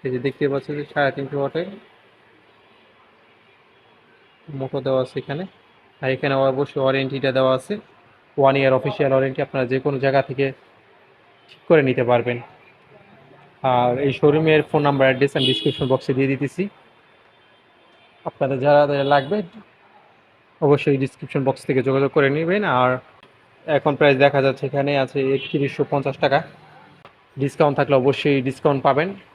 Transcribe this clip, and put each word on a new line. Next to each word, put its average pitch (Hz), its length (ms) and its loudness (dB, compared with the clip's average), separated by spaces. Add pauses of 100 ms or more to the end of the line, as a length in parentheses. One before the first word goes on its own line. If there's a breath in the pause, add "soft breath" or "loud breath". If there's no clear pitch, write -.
এই 139 100 -6
যে 123 120 -6
দেখতে 139 260 -4
পাচ্ছেন 139 280 -6
যে 143 40 -10 (100)
সাড়ে 143 240 0
তিনশো 139 240 -8
ওয়াটের 160 260 -6 (2750)
মোটর 135 400 -8
দেওয়া 131 160 0
আছে - 180 -10
এখানে। 151 220 -10 (580)
আর 135 140 -2
এখানে 139 180 -2 (200)
অবশ্যই 139 300 -4
ওয়ারেন্টিটা 135 540 0
দেওয়া 131 220 2
আছে, 202 140 -10 (640)
ওয়ান 135 220 4
ইয়ার 135 200 4
অফিসিয়াল 139 340 -2
ওয়ারেন্টি, 131 340 0
আপনারা 131 240 -4
যে 131 140 -2
কোনো 139 180 -2
জায়গা 135 260 2
থেকে 135 160 -2 (1040)
ঠিক - 200 -20
করে 160 200 8
নিতে 127 220 0
পারবেন। 120 260 2 (1300)
আর 123 280 2 (140)
এই 139 140 0
শোরুমের 156 500 4
ফোন 151 180 0
নাম্বার, 135 200 2
অ্যাড্রেস 131 300 2
আমি 135 120 0
ডেসক্রিপশন 131 420 -2
বক্সে 135 260 -2
দিয়ে 135 160 0
দিতেছি, 139 300 -6 (1700)
আপনাদের 135 340 -4
যারা 147 180 6 (100)
যারা 139 140 0 (100)
লাগবে 143 220 0 (1200)
অবশ্যই 143 420 2
ডেসক্রিপশন 139 440 -6
বক্স 131 200 -4
থেকে 131 200 0
যোগাযোগ 139 300 0
করে 139 180 4
নেবেন। 175 280 -2 (160)
আর 127 120 4 (840)
এখন 151 220 0
প্রাইস 143 260 4
দেখা 143 200 2
যাচ্ছে 135 240 -2
এখানে 139 220 -2 (120)
আছে 135 160 -6 (160)
একত্রিশশো 139 560 -4
পঞ্চাশ 139 320 -2
টাকা, 156 160 2 (1000)
ডিসকাউন্ট 143 380 0
থাকলে 139 220 2
অবশ্যই 139 360 0 (100)
ডিসকাউন্ট 139 400 -2
পাবেন। 147 220 0 (260)